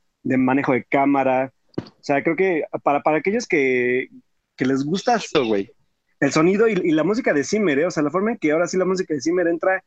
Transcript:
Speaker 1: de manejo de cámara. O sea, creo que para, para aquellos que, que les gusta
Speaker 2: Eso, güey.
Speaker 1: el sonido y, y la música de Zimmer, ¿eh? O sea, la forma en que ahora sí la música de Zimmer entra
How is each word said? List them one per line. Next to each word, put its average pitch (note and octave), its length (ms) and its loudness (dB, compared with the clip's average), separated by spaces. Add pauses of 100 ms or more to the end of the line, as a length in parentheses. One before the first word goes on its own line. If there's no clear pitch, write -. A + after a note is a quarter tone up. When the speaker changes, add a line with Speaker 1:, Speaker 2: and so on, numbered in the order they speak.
(240)
Speaker 1:
de C3 140 0
manejo C3 360 0
de B2 120 -2
cámara. C3+ 680 0 (240)
O - 260 -16
sea, C#3+ 200 -2
creo E3 120 0
que F3+ 280 0 (200)
para, C#3+ 200 2
para D#3 140 2
aquellos G3+ 300 -2
que, B2+ 600 0 (460)
que - 100 -2
les C3+ 200 0
gusta F#3+ 320 0
Speaker 2:
Eso, D3+ 280 -2
güey. G2+ 260 -2 (480)
Speaker 1:
el C#3 120 2
sonido F#3+ 380 4
y, A3 40 -2
y F3 180 0
la D#3 120 2
música G#3+ 300 0
de C#3+ 100 2
Zimmer, F3 360 0
¿eh? D#3+ 80 2
O F3 40 -2
sea, D#3 120 -2
la D3 80 -2
forma G3 200 -2
en A#3 60 -6
que D3+ 140 0
ahora E3 160 0
sí F#3 100 -4
la F#3 80 2
música F#3 280 -2
de C#3 80 -4
Zimmer E3+ 260 0
entra F#3 400 -2